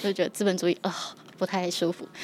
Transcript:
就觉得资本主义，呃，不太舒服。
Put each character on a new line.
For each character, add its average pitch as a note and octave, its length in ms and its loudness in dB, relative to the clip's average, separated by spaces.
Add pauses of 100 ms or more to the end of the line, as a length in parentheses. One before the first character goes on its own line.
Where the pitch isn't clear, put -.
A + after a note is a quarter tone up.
就 G3+ 80 2
觉 F#3 140 2
得 - 60 0
资 - 120 -2
本 F#3+ 140 4
主 F3 100 0
义， F3 140 4
呃， F#3+ 120 -2 (440)
不 F#3 80 -2
太 F3+ 260 0
舒 E3+ 180 2
服。 - 160 -4 (180)